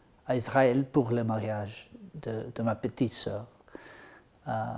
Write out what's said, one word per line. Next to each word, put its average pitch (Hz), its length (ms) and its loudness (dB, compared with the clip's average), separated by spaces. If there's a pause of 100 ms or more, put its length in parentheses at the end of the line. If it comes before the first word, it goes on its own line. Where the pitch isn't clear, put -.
(280)
à 127 80 0
Israël 131 500 4
pour 131 240 2
le 120 140 2
mariage 107 680 -4 (240)
de, 117 400 -8
de - 80 -4
ma 113 140 0
petite 117 380 -2
sœur. 104 340 -4 (1000)
Euh, 127 40 -2 (260)